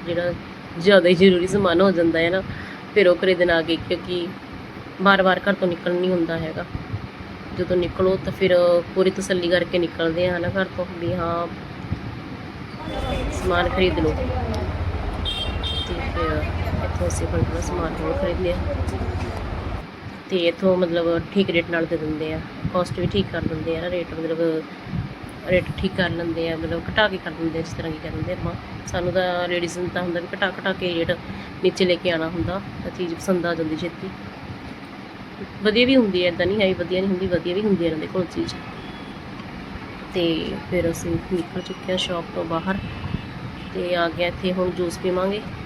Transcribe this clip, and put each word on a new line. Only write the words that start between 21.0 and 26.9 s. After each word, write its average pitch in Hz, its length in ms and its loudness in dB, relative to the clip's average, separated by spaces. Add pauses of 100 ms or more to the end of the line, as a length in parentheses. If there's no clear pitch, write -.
ਠੀਕ 190 180 4
ਰੇਟ 170 200 2
ਨਾਲ 165 160 2
ਦੇ 165 100 0
ਦਿੰਦੇ 156 360 -2
ਆ, 160 80 -4 (320)
ਕਾਸਟ 180 260 0
ਵੀ 175 80 2
ਠੀਕ 196 260 2
ਕਰ 165 100 -4
ਦਿੰਦੇ 160 340 -2
ਆ 165 40 -4
ਨਾ, 180 100 -4
ਰੇਟ 170 240 -4
ਮਤਲਬ 160 260 -2 (1080)
ਰੇਟ 175 160 4 (140)
ਠੀਕ 190 180 0
ਕਰ 175 140 2
ਲੈਂਦੇ 165 400 -2
ਆ, 160 60 -2
ਮਤਲਬ 165 320 -2
ਘਟਾ 214 200 4